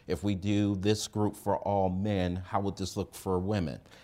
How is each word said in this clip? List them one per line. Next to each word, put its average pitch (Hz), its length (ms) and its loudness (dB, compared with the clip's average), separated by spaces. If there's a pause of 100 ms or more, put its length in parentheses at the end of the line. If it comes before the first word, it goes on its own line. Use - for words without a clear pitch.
If 87 160 -2
we 104 100 2
do 101 440 2
this 107 300 2
group 104 280 0
for - 220 0
all 98 320 2
men, 92 480 0
how 92 240 -4
would 98 160 -2
this 95 200 -4
look 95 160 -4
for 92 240 -2
women?" 92 440 -2 (220)